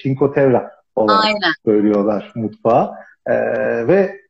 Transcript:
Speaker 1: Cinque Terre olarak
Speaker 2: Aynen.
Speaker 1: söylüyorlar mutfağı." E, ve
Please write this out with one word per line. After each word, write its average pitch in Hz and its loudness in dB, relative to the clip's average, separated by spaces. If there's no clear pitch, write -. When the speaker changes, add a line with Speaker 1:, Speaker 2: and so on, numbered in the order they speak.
Speaker 1:
Cinque 139 0
Terre 135 2
olarak 214 2
Speaker 2:
Aynen. 208 -2
Speaker 1:
söylüyorlar 104 0
mutfağı." 117 0
E, 123 0
ve 185 2